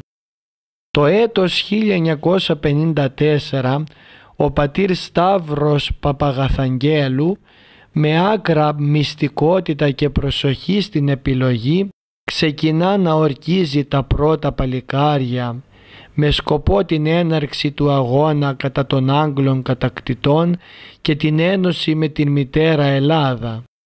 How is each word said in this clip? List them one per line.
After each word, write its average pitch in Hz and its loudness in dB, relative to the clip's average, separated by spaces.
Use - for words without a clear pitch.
Το 147 2
έτος 196 2
χίλια 208 -2
εννιακόσια 165 0
πενήντα 147 0
τέσσερα, 143 -2
ο 147 0
πατήρ 151 0
Σταύρος 151 0
Παπαγαθαγγέλου, 139 0
με 160 2
άκρα 151 0
μυστικότητα 147 0
και 143 0
προσοχή 139 -2
στην 147 -2
επιλογή, 131 0
ξεκινά 160 0
να 175 2
ορκίζει 156 0
τα 139 0
πρώτα 147 -2
παλικάρια, 127 -2
με 147 2
σκοπό 175 0
την 156 0
έναρξη 160 0
του 143 0
αγώνα 139 2
κατά 135 -4
των 131 0
Άγγλων 139 0
κατακτητών 139 0
και 156 0
την 151 0
ένωση 180 0
με 156 0
την 143 -2
μητέρα 147 2
Ελλάδα. 135 0